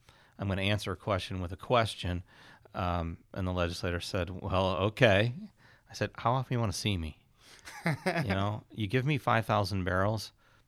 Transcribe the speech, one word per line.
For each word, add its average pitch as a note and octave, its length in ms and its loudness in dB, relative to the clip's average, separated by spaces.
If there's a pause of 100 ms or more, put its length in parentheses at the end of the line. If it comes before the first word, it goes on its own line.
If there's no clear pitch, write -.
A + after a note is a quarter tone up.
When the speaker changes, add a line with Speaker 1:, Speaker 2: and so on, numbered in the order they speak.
(380)
Speaker 1:
I'm G2+ 100 -4
gonna F#2+ 140 0
answer G2+ 300 0
a F2+ 40 -4
question F#2+ 440 -2
with F2+ 120 -4
a F#2+ 40 -6
question." G2 640 0 (520)
Um, F2 440 -2 (160)
and F#2 120 -4
the F2+ 60 0
legislator F2 480 -2
said, F2+ 300 -2
"Well, F#2 360 0 (120)
okay." A2 560 4 (560)
I - 40 -18
said, G#2+ 220 -2
"How A#2+ 160 0
often C3 220 -2
you A#2+ 60 0
wanna G#2 120 0
see G#2 240 0
me?" D#2+ 220 -6 (680)
Speaker 2:
<laughs> - 20 -8 (200)
Speaker 1:
You E3 280 0
know, G2+ 280 -2 (100)
you G#2+ 140 -2
give B2+ 180 0
me D3 140 2
five A2+ 280 2
thousand G2+ 360 2
barrels, F#2+ 480 0 (380)